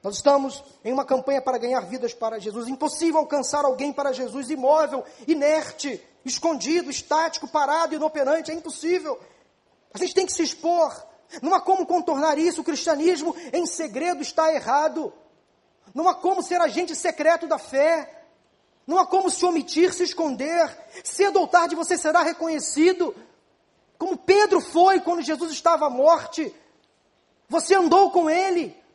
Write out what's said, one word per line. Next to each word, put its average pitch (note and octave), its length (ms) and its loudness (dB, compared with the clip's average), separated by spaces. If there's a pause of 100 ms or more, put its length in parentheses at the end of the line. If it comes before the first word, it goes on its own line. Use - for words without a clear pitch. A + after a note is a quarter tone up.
Nós G3+ 140 -6
estamos C#4 460 2 (200)
em A#3 100 -4
uma C4+ 100 0
campanha C#4 380 0
para C4 160 -2
ganhar A#3+ 220 -2
vidas A3+ 340 -8
para A3 240 -6
Jesus. G#3+ 300 -8
Impossível D4+ 520 -2
alcançar C#4+ 460 -2
alguém C4+ 260 -2
para C#4 220 -4
Jesus B3+ 380 -8
imóvel, C#4+ 520 0 (240)
inerte, D4 720 -2 (240)
escondido, D4 680 -2
estático, D#4 560 -2
parado, D#4 480 0
inoperante. D4+ 560 -2
É - 20 -6
impossível. E4 680 -4 (720)
A - 60 -18
gente - 160 -4
tem F#4 140 2
que - 60 -8
se E4+ 100 -2
expor. E4 500 0 (480)
Não - 140 0
há - 60 2
como F#4+ 260 0
contornar D#4 500 0
isso. E4 240 0
O - 20 -10
cristianismo D#4+ 720 0 (160)
em E4+ 140 -2
segredo D#4+ 560 -4
está D#4+ 320 0
errado. C#4+ 580 0 (800)
Não E4 160 0
há F4+ 60 4
como F#4 300 0
ser F4 180 -2
agente D#4+ 340 -2
secreto E4 520 0
da D4 100 0
fé. D4 540 0 (760)
Não E4+ 140 2
há F#4 80 2
como F#4 240 2
se - 120 -2
omitir, F4 500 2
se F4+ 100 -2
esconder. D#4 720 -2 (260)
Cedo G4 360 0
ou D#4+ 80 2
tarde E4+ 260 4
você E4 240 -2
será E4 240 2
reconhecido. D#4+ 960 0 (840)
Como F4+ 180 -4
Pedro G4+ 460 4
foi F#4 380 4
quando E4+ 240 -2
Jesus D#4 280 -4
estava D4+ 360 2
à - 20 0
morte. D4 640 0 (960)
Você E4+ 240 2
andou F4+ 380 6
com E4+ 180 2
ele. E4+ 460 0 (200)